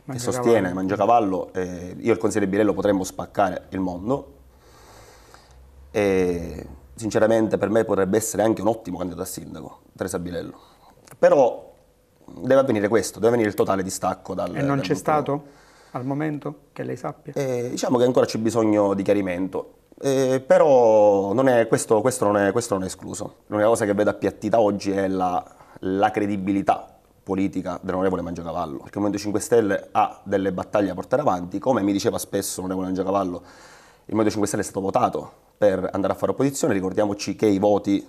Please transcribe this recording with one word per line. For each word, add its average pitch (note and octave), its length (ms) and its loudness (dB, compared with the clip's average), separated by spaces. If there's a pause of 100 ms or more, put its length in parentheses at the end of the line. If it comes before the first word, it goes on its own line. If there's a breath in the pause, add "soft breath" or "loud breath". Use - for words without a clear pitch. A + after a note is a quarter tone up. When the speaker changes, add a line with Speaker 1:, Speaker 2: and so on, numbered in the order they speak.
Speaker 1:
Mangiacavallo. B2+ 140 -10
Speaker 2:
sostiene A#2 540 0
Mangiacavallo, G2 800 0
eh, F2+ 460 -8
io A2+ 100 -2
e A2 40 6
il F#2+ 40 -4
consigliere G2+ 320 0
Bilello G2+ 240 2
potremmo F#2+ 300 0
spaccare - 640 -4
il F#2+ 100 -6
mondo F#2+ 540 -6 (1600 loud breath)
e F2+ 720 0 (300)
sinceramente A2 600 2
per G2 120 0
me A2 140 2
potrebbe G2 340 0
essere G2+ 240 -2
anche G#2+ 200 2
un F#2+ 60 -2
ottimo F#2 300 -6
candidato F2 260 -8
a - 60 -12
sindaco, - 520 -14 (140)
Teresa F#2+ 220 -6
Bilello. E2+ 420 -8 (600 soft breath)
Però E3 520 4 (540)
deve C3 360 2
avvenire G#2+ 260 2
questo, G#2 280 0
deve G2 120 2
avvenire A#2 220 2
il G2 60 -6
totale G2 280 0
distacco F#2 500 -6
dal, F2+ 220 -6
Speaker 1:
E C#3+ 60 -4
non C#3 160 -2
Speaker 2:
dal - 20 -2
Speaker 1:
c'è D3+ 140 -2
Speaker 2:
gruppo. C#3+ 60 -6
Speaker 1:
stato D3 440 -2 (480 loud breath)
al B2 140 -8
momento, D3 500 -6 (180)
che C3+ 100 -10
lei B2+ 120 -8
sappia? - 380 -12
Speaker 2:
Eh, B2+ 360 -4
diciamo E3 280 0
che B2 80 4
ancora B2+ 200 4
c'è A2 140 -4
bisogno G#2+ 560 2
di G2 80 -2
chiarimento, F#2+ 720 -2 (280)
eh, C3 420 2
però A2 880 6
non C3 140 4
è, A#2 200 4
questo, A#2 340 2
questo A#2+ 240 0
non G#2 120 4
è, G2+ 140 4
questo A#2 220 0
non F#2+ 100 -2
è F#2 40 -4
escluso. F#2+ 480 -12 (120)
L'unica G#2 200 2
cosa A2+ 180 2
che G2+ 80 2
vedo G2+ 160 2
appiattita G2+ 500 0
oggi G2+ 320 0
è G2 160 0
la, F#2 380 -2 (340 loud breath)
la G2 320 0
credibilità G2+ 760 -2 (360)
politica F#2+ 580 -4
dell'onorevole F#2 400 -2
Mangiacavallo, E2+ 560 -8
perché - 200 -12
il G2+ 40 -4
Movimento G2+ 180 -2
Cinque G#2 200 -4
Stelle G#2 520 0
ha G#2 320 0
delle G2 280 -2
battaglie G2 360 -2
da F2+ 80 -4
portare B2+ 260 -2
avanti, F#2+ 380 -2
come A#2 240 0
mi G2+ 80 2
diceva G2 260 0
spesso - 440 -6
l'onorevole F#2 260 -6
Mangiacavallo, F#2 500 -2
il - 800 -14
Movimento G#2+ 160 2
Cinque G#2 160 -2
Stelle G2+ 160 -4
è - 20 -8
stato - 160 -8
votato F#2+ 500 -2 (240)
per F#2+ 380 2
andare F#2+ 200 0
a - 20 -8
fare G2 160 -2
opposizione, C#3 420 0
ricordiamoci G2 640 -2
che - 100 0
i G2+ 140 4
voti G2+ 500 2